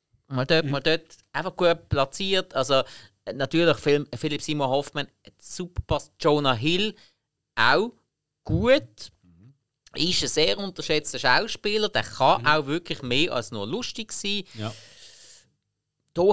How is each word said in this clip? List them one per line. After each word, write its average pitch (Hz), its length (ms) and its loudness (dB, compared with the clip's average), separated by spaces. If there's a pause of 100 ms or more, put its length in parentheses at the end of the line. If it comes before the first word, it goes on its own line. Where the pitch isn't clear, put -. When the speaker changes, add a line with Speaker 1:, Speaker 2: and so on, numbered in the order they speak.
(280)
Speaker 1:
mal 131 180 -2
dort, 160 200 2
Speaker 2:
Mhm. 135 60 -4
Speaker 1:
mal 139 100 -2
dort, 165 240 0 (280)
einfach 180 220 -6
gut 170 340 2
platziert. 185 640 0
Also, 135 300 2 (420)
äh, 101 80 -8
natürlich 151 440 2
Film, 147 380 2
Philipp 147 280 -6
Seymour 147 260 -2
Hoffman, 139 380 -4 (320)
super - 480 -10
passt. - 320 -4
Jonah 147 340 4
Hill, 170 400 -2 (640)
auch 151 360 4 (520)
gut. 220 680 0 (840)
Ist 175 260 0
ein 139 80 -2
sehr 185 300 2
unterschätzter 156 580 -4
Schauspieler, 208 720 0
der 113 140 -2
kann 139 380 2
Speaker 2:
Mhm. 120 60 -2
Speaker 1:
auch 156 200 4
wirklich 156 340 -6
mehr 135 320 0
als 117 180 -6
nur 101 140 -6
lustig 220 480 -8
sein. 202 300 -6 (100)
Speaker 3:
Ja. 113 180 -8 (1400)
Speaker 1:
Da 170 200 0